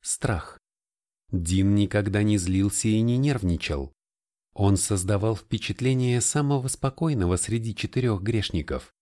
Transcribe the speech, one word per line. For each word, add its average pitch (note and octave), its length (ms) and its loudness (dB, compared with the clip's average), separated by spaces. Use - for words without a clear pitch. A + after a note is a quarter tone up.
Страх. - 560 -4
Дин F#2+ 420 2
никогда G2+ 480 2
не G#2 160 2
злился F#2+ 520 0
и A2 120 4
не A#2+ 160 2
нервничал. F2+ 760 -2
Он G2 240 4
создавал G2+ 580 0
впечатление B2 880 0
самого C#3+ 460 0
спокойного C3 720 0
среди A2+ 360 -2
четырех A2+ 480 -2
грешников. F#2 800 -2